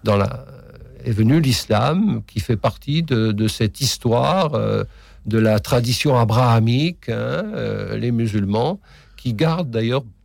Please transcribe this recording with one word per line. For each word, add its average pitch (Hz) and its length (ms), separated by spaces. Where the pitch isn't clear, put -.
dans 107 100
la, - 300
est 120 80
venu 110 300
l'islam, 131 840
qui - 140
fait 113 160
partie 143 480
de, 110 300
de 107 160
cette - 320
histoire, 139 720
euh, 104 300
de 107 120
la 110 220
tradition 123 580
abrahamique, 117 920
hein, 117 340
euh, 104 440
les 120 140
musulmans, 113 680
qui 123 160
gardent 160 360
d'ailleurs 117 340